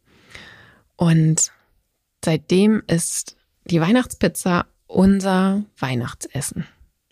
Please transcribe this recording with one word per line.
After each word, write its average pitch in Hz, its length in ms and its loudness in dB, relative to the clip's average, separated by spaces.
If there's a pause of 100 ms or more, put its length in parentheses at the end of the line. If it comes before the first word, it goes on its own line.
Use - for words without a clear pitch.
(960)
Und 160 560 0 (720)
seitdem 185 640 0
ist - 480 -4 (300)
die 170 140 0
Weihnachtspizza 208 840 0 (220)
unser 190 760 2 (160)
Weihnachtsessen. - 880 -6 (460)